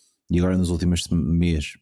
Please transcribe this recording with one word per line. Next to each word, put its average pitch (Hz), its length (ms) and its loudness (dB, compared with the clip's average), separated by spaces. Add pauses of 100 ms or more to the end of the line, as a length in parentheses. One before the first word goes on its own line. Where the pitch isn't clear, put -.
(300)
e 85 80 2
agora 92 180 2
nos 87 140 0
últimos 87 400 0
mês 85 720 0